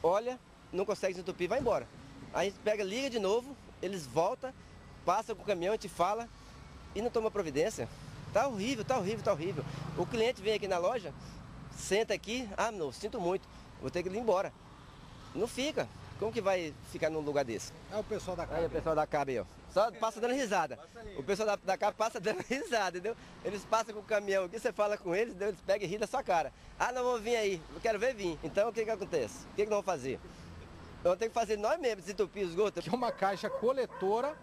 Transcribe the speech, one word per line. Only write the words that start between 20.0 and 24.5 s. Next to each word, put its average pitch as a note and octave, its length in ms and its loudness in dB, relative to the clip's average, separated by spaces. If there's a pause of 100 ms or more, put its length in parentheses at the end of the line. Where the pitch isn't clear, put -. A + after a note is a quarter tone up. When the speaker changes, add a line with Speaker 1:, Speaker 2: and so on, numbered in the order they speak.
Speaker 1:
dando A#3+ 140 2
risada. F#3+ 420 2
Speaker 2:
Passa - 240 -18
aí. G#3+ 160 -12
Speaker 1:
O D3 60 -6
pessoal G3 240 2
da, G#3 120 4
da F#3 200 0
cab G3+ 180 4
passa A3+ 240 0
dando F#3 220 0
<laughs> - 80 -8
risada, A3+ 480 2
entendeu? G3+ 180 -2 (300)
Eles F#3+ 180 -4
passam A3 300 2
com G#3 60 -8
o G3+ 40 -12
caminhão G3 420 2
aqui, F3 120 -8